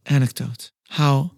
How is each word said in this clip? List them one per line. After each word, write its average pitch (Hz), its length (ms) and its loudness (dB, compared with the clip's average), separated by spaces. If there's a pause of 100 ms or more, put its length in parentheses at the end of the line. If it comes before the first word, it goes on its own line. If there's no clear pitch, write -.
anecdote - 640 0 (200)
how 143 480 0